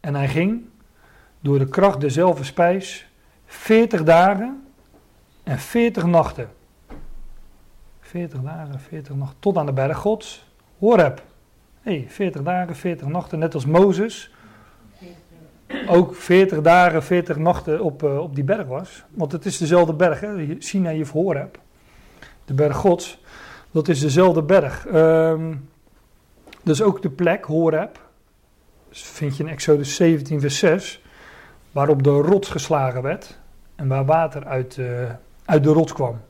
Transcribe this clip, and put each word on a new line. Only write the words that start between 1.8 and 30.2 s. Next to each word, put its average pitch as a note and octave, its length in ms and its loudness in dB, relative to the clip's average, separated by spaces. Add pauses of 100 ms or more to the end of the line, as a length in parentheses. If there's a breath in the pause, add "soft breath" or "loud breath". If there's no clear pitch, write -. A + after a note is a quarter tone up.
dezelfde D3 440 0
spijs F3+ 600 -2 (480)
veertig A3 480 2
dagen G3 640 2 (760)
en C#3 160 -6
veertig A3+ 480 -2
nachten. D#3+ 420 0 (1500)
Veertig D3+ 400 -10
dagen, C#3+ 400 -12
veertig C#3+ 340 -16
nachten, C#3 240 -8
tot G3 180 0
aan D3+ 100 -2
de C#3 60 -4
berg C3+ 260 -2
Gods, - 500 -6 (300)
Horeb. F#3+ 440 4 (580)
Hey, D#3 280 -6
veertig F3 340 -6
dagen, F3 340 -4
veertig E3 300 -8
nachten, D3+ 320 -6
net D#3+ 160 -4
als C3+ 120 -4
Mozes F#3+ 680 2 (1500 soft breath)
ook F3 280 4
veertig F#3 460 2
dagen, E3 420 4
veertig F3 340 -2
nachten D#3+ 440 -2
op, D#3 220 -6
eh, C#3 160 0
op D3+ 160 -8
die C#3 100 -4
berg F#3 220 -2
was. C#3 440 -12
Want D#3 220 -6
het F3+ 140 -8
is F#3 120 -6
dezelfde E3+ 340 4
berg, D#3 280 0
hè, F#3 380 -8
Sinaï E3+ 420 -4
of C#3 100 -6
Horeb. D3+ 480 -4 (880 soft breath)
De C3+ 100 -8
berg D3 220 2
Gods, - 440 0 (500 loud breath)
dat D#3 180 -2
is C#3+ 120 0
dezelfde D#3+ 420 4
berg. F3 440 0
Ehm, D#3+ 680 2 (1080)
dus D#3 200 0
ook G3 200 0
de E3+ 80 -4
plek, E3+ 340 -2
Horeb, D#3+ 560 0 (880)
vind - 460 -10
je D#3+ 60 -6
in D3+ 60 -6
Exodus D3 480 0
zeventien D#3 440 2